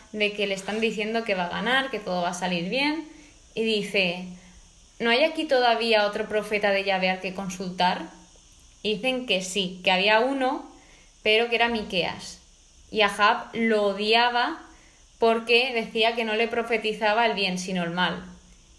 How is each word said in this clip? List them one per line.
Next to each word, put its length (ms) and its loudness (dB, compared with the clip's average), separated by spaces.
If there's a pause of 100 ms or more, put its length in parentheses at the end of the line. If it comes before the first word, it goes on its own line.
(120)
de 220 -2
que 140 -2
le 80 -2
están 260 -4
diciendo 420 0
que 120 0
va 100 0
a 40 -4
ganar, 420 0
que 80 -4
todo 240 -2
va 60 0
a 40 -4
salir 360 -2
bien, 380 -2 (460)
y 100 -2
dice, 640 -2 (760)
"¿No 120 0
hay 120 4
aquí 220 0
todavía 600 4
otro 200 -4
profeta 440 0
de 120 0
Yahvé 260 0
al 100 -2
que 140 -8
consultar?". 760 -2 (720)
Y 140 -2
dicen 320 -2
que 140 0
sí, 420 -4
que 80 2
había 300 4
uno, 440 -2 (560)
pero 280 2
que 80 0
era 100 4
Miqueas. 720 -4 (500)
Y 120 0
Ahab 520 2
lo 300 2
odiaba 800 2 (580)
porque 540 2
decía 420 0
que 80 -2
no 120 -2
le 120 2
profetizaba 800 0
el 80 2
bien, 260 -2
sino 240 -4
el 80 -4
mal. 320 -2 (560)